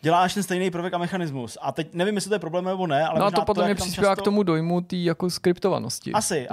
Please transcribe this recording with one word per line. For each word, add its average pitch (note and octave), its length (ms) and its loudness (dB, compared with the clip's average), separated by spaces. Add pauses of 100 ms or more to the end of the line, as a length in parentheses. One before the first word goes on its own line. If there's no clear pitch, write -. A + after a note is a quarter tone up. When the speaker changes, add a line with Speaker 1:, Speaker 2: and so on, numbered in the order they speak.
Speaker 1:
děláš F3+ 340 4
ten G#3 80 -2
stejný F#3 280 0
prvek F3 240 -4
a F3 40 0
mechanismus. E3 640 -4
A C#3 120 -4
teď D#3+ 220 -6
nevím, F#3 200 0
jestli F#3+ 140 -2
to G#3 60 2
je G3+ 40 0
problém E3+ 260 -4
nebo F#3 220 -2
ne, D3+ 200 2
ale D#3+ 120 0
Speaker 2:
No E3+ 60 4
a - 20 4
Speaker 1:
možná G#3 140 2
Speaker 2:
to - 40 0
podle F#3+ 180 2
Speaker 1:
to, - 40 4
Speaker 2:
mě G3+ 40 2
Speaker 1:
jak G3+ 80 0
tam F#3 80 -4
Speaker 2:
přispívá F#3+ 240 2
Speaker 1:
často G3 120 0
Speaker 2:
k - 20 -6
tomu G#3 180 4
dojmu E3+ 380 0
té F3 160 -6
jako F3 340 0
skriptovanosti. E3+ 840 -2
Speaker 1:
Asi, G3 260 0
Speaker 2:
Jak C3 140 -4